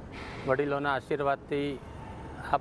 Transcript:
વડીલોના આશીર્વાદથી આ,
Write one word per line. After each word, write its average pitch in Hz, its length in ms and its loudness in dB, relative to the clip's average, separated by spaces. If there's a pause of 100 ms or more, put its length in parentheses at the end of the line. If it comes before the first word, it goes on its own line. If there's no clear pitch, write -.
(460)
વડીલોના 139 480 4
આશીર્વાદથી 139 840 0 (720)
આ, 147 80 6